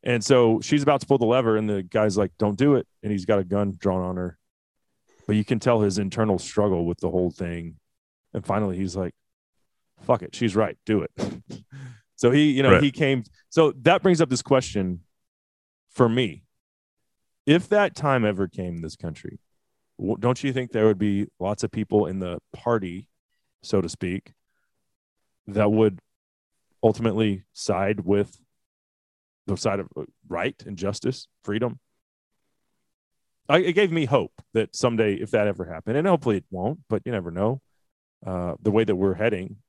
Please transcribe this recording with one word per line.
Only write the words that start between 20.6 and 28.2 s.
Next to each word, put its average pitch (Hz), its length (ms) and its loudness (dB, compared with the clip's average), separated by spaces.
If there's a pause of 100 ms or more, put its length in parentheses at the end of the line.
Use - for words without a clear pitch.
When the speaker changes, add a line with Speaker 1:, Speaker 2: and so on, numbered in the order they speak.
Speaker 1:
there 110 140 2
would 107 120 4
be 101 280 0 (120)
lots 98 240 -4
of 117 80 -4
people 104 360 0
in 92 120 -6
the 90 200 -8 (160)
party, 98 560 -4 (520)
so 98 200 0
to 85 80 -4
speak, - 420 -8 (1160)
that 104 220 2
would 107 280 2 (840)
ultimately 107 680 0
side 98 480 -2
with 165 340 0 (1120)